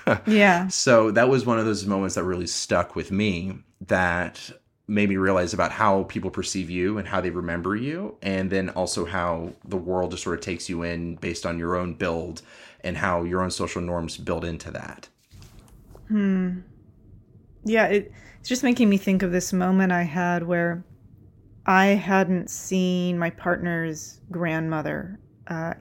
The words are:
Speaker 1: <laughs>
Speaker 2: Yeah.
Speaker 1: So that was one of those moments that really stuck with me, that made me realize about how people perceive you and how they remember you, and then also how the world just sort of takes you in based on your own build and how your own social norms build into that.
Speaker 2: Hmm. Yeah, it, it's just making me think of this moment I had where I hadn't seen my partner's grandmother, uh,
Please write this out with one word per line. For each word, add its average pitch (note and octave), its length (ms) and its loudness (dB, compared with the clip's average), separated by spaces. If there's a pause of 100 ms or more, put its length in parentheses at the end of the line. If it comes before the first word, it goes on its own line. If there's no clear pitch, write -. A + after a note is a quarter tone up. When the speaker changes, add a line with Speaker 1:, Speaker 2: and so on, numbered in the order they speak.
Speaker 1:
<laughs> - 220 0
Speaker 2:
Yeah. G3 400 6
Speaker 1:
So A2+ 440 6
that A#2 180 4
was B2+ 160 4
one A#2+ 140 2
of A2 60 0
those G2 200 0
moments G2 300 0
that F2+ 100 -2
really F2+ 220 -2
stuck - 460 0
with E2 160 -6
me, F#2+ 500 -2 (280)
that F2+ 640 0 (380)
made G#2 180 2
me G2 80 0
realize F#2+ 380 2
about F2+ 180 0
how G2 320 2
people F#2+ 260 -6
perceive F2+ 400 -6
you F#2 280 0
and F2+ 100 -6
how F#2+ 140 -2
they F2+ 80 -2
remember E2+ 480 -4
you, D#3 440 -8
and F#2+ 280 -2
then F#2+ 220 -2
also F2+ 340 -4
how F2 480 -4 (100)
the F#2+ 140 -6
world F2+ 340 -2
just F2+ 120 -8
sort F2 140 -4
of - 60 -14
takes F2 240 -8
you E2+ 160 -6
in E2+ 320 -6
based E2+ 300 -6
on E2+ 120 -4
your F2 200 -2
own F2+ 160 -4
build E2 480 -6 (420)
and F2 140 -6
how F2 260 0
your F2+ 180 0
own F2+ 100 -2
social F2+ 300 -4
norms F2 360 -4
build E2 260 -4
into E2 280 -8
that. - 360 -14 (1040)
Speaker 2:
Hmm. F#3+ 500 0 (1040)
Yeah, G#3+ 240 4
it, G3+ 240 0 (300)
it's - 80 -10
just B3+ 140 0
making A#3+ 260 6
me G3 80 6
think F#3+ 260 2
of F3+ 80 0
this F3+ 220 0
moment F#3 400 4
I F3 100 2
had F3 420 0
where E3+ 380 0 (800)
I F#3+ 200 8
hadn't F#3 640 4
seen F3+ 680 0
my E3+ 120 0
partner's E3 920 -4 (120)
grandmother, D#3+ 840 -2 (300)
uh, E3 340 -6